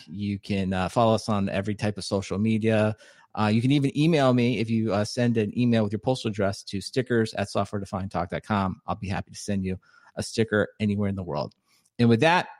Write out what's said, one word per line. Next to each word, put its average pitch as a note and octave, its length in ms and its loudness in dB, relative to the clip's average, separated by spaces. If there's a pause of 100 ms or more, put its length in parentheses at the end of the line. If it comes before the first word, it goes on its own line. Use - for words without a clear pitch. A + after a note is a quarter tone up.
You G2+ 320 -6
can, G2 320 -2
uh, F#2 160 0
follow A2+ 260 4
us G#2+ 140 -2
on G2+ 220 0
every G2+ 260 -4
type G#2+ 220 -2
of F#2 80 -10
social F#2+ 340 -2
media. G#2+ 560 2 (400)
Uh, G#2+ 180 2
you A2+ 80 4
can C3 100 2
even C#3+ 260 2
email C#3+ 360 4
me. A#2+ 260 2
If A2 100 -4
you, A2 240 0
uh, G#2 100 0
send A#2+ 340 0
an G#2+ 220 -2
email A#2 240 4
with G2+ 80 -2
your G#2 80 -4
postal B2+ 320 -2
address G2+ 320 -2
to - 160 -8
stickers A#2 540 0
at G2 160 -4
software G2+ 320 -4
defined G2 300 -6
talk E2+ 180 -4
dot D#2+ 140 -6
com, G2 440 -2
I'll F2+ 80 -4
be F#2+ 140 -10
happy - 220 -6
to - 60 -18
send G2 280 -4
you F#2 120 -4 (380)
a G2+ 80 -6
sticker G#2+ 460 0 (100)
anywhere G#2 300 0
in G2 60 -4
the G2 80 -6
world. D2 300 -6 (460)
And A#2+ 80 6
with A#2 140 6
that E3 260 4 (120)